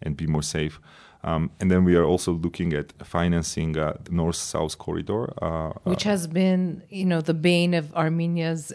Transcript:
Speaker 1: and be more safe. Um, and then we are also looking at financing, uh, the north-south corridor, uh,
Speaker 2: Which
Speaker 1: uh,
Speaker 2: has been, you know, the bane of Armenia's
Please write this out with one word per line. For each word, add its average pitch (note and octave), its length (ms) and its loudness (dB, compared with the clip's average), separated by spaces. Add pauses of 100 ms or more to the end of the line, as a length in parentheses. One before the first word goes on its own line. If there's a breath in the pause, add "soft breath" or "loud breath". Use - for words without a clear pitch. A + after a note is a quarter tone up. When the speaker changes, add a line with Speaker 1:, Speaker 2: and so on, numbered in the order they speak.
Speaker 1:
and D2+ 160 -6
be E2 80 -6
more D2+ 160 0
safe. D2+ 380 -4 (420 loud breath)
Um, D#2+ 380 -2
and F#2+ 100 2
then F#2 140 6
we F2 140 8
are E2+ 80 6
also F2 260 2
looking E2+ 400 -2
at D2 220 -4 (120)
financing, E2+ 720 0
uh, D2+ 280 -2
the - 80 -8
north-south E2 640 -2
corridor, F2 560 -4 (100)
uh, D#2+ 300 -2 (100)
Speaker 2:
Which F3+ 220 -2
Speaker 1:
uh, G#3 60 2
Speaker 2:
has F3 160 -2
been, F#3 600 0
you F#3+ 160 -4
know, E3+ 140 2
the D#3+ 140 0
bane F3 400 4
of D#3 200 -2
Armenia's E3 800 0